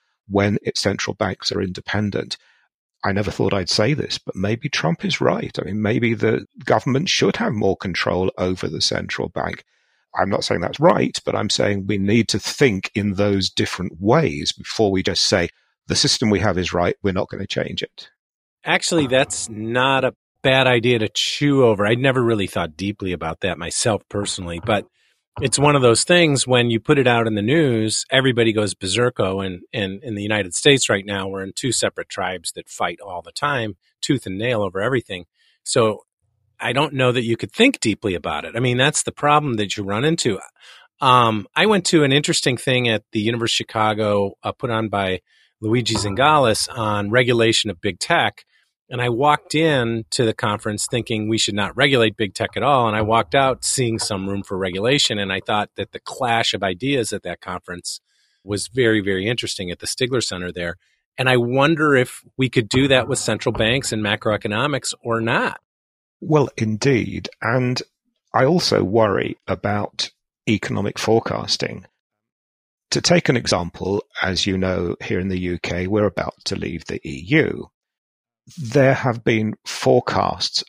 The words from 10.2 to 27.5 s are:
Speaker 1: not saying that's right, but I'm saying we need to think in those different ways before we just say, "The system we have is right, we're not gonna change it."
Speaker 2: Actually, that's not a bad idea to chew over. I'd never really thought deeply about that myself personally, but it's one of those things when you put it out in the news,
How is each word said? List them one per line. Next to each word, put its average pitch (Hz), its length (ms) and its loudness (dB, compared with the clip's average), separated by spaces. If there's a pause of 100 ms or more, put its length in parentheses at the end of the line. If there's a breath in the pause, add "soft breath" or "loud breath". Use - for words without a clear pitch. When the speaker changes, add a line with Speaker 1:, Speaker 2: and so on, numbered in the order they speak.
Speaker 1:
not - 120 -2
saying - 180 -2
that's - 180 -6
right, 180 440 2
but - 120 -2
I'm 107 160 -2
saying 101 340 0
we 104 140 -2
need 104 300 2
to 107 100 -2
think 110 560 0
in 101 180 0
those 98 380 2
different - 500 -4
ways 101 500 2
before - 380 -2
we 92 140 2
just - 220 0
say, 87 240 2 (360)
"The - 100 -4
system 127 360 2
we 98 80 4
have 92 180 0
is 90 160 -2
right, 87 300 0
we're 98 100 0
not 92 160 -4
gonna - 160 -10
change - 380 -6
it." - 260 -14 (560)
Speaker 2:
Actually, 165 400 0
that's 131 420 0
not 123 560 0
a 127 120 -2 (260)
bad 131 240 4
idea 123 320 4
to 107 100 0
chew 139 580 2
over. 104 200 4
I'd 120 140 2
never 131 240 2
really 110 240 2
thought 85 280 -6
deeply 98 360 -4
about 80 300 -6
that 87 180 -4
myself 92 500 -2
personally, 90 560 -6
but 107 220 0 (520)
it's 135 200 0
one 147 160 6
of 135 80 4
those 117 200 6
things 165 440 4
when 120 240 4
you 113 80 2
put 147 180 2
it 131 80 4
out 117 220 4
in 110 80 0
the 101 80 0
news, 117 680 0